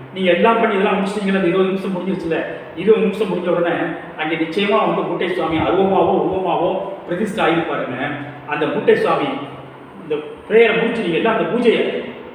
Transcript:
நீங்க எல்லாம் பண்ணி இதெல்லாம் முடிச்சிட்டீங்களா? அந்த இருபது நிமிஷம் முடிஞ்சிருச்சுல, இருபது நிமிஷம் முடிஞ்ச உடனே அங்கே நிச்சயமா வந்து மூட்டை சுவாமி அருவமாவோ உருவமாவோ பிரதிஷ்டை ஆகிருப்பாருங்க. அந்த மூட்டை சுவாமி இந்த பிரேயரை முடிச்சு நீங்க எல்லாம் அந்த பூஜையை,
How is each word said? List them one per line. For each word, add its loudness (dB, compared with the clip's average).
நீங்க 2
எல்லாம் 4
பண்ணி 2
இதெல்லாம் 2
முடிச்சிட்டீங்களா? 0
அந்த 2
இருபது 2
நிமிஷம் -4
முடிஞ்சிருச்சுல, -2
இருபது 4
நிமிஷம் 0
முடிஞ்ச -2
உடனே 2
அங்கே -2
நிச்சயமா 2
வந்து 0
மூட்டை -2
சுவாமி -2
அருவமாவோ 2
உருவமாவோ 0
பிரதிஷ்டை -4
ஆகிருப்பாருங்க. -2
அந்த -2
மூட்டை 4
சுவாமி 0
இந்த -4
பிரேயரை 6
முடிச்சு 0
நீங்க 0
எல்லாம் 2
அந்த 0
பூஜையை, 4